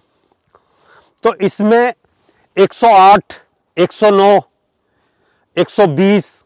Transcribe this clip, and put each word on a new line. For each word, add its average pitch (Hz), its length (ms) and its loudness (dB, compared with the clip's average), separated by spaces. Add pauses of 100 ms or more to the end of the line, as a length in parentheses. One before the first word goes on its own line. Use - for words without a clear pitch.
(1200)
तो 226 120 -2
इसमें 214 580 -4 (640)
एक 190 160 0
सौ 233 200 0
आठ, 196 480 2 (360)
एक 170 140 -2
सौ 214 200 -2
नौ, 196 280 2 (1200)
एक 170 120 -4
सौ 202 180 -2
बीस 180 580 -2